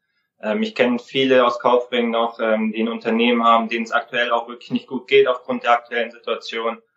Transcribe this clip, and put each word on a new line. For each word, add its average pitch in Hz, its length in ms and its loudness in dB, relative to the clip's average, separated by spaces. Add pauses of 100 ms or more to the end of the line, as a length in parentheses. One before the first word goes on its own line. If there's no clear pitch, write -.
(420)
Ähm, 107 200 -2
ich 110 120 -4
kenne 123 240 2
viele 131 480 2
aus 120 120 0
Kaufering 120 520 0
noch, 117 300 -2
ähm, 110 340 0
die 110 80 -2
ein 117 60 -2
Unternehmen 117 560 0
haben, 117 240 4
denen 113 160 -4
es - 80 -12
aktuell 120 380 -2
auch 117 180 -2
wirklich 120 220 -16
nicht 123 160 -4
gut 123 200 -10
geht 135 220 6
aufgrund 123 360 -4
der 120 80 2
aktuellen 120 380 -2
Situation. 113 680 -6 (180)